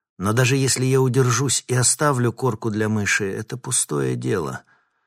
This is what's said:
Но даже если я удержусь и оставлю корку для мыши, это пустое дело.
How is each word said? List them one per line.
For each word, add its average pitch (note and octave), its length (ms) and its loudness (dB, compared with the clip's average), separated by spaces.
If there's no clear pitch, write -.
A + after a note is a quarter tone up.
Но G2+ 140 0
даже C3 240 4
если C3 280 0
я C3 160 4
удержусь B2+ 680 2
и B2 60 -2
оставлю B2 580 2
корку A#2 380 -4
для G#2+ 180 -2
мыши, G#2+ 380 0
это G#2+ 320 -8
пустое - 580 -2
дело. D#2+ 480 -4